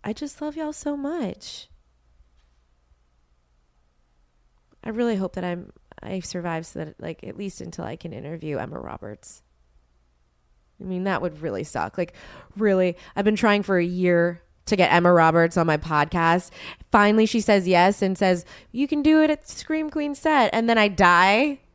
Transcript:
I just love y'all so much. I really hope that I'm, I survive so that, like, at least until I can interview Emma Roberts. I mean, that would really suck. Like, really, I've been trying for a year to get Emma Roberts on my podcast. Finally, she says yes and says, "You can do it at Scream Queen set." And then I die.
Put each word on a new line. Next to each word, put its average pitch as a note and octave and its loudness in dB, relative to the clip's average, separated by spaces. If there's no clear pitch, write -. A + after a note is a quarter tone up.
I G#3+ -6
just - -12
love D4+ -8
y'all D#4 -8
so D4 -6
much. C#4+ -8
I A3+ -8
really A#3 -2
hope F#3+ -4
that F3+ -6
I'm, F3 -8
I F#3+ -8
survive E3+ -8
so - -14
that, D#3 -12
like, - -12
at - -14
least G3 -10
until F3 -12
I C3 -10
can D#3+ -14
interview D3+ -10
Emma - -10
Roberts. - -16
I F#3+ -14
mean, F#3 -6
that F#3+ -2
would D#3 -8
really A2 -6
suck. F#2+ -6
Like, F3 -6
really, F#3 2
I've G3 -2
been G#3+ 2
trying A3 2
for F#3+ 0
a F3 2
year F3 0
to G#3 0
get F3+ 4
Emma F3 6
Roberts E3 4
on E3+ 2
my D#3 2
podcast. E3 0
Finally, G#3+ 4
she A3 0
says G3 2
yes F#3 4
and F#3+ -2
says, F#3 0
"You C4 -4
can D4 -4
do D#4 6
it D#4 4
at D4+ -4
Scream D#4 -6
Queen D4 -6
set." C#4+ 2
And A3+ 0
then A3+ 2
I G#3 4
die. G3 4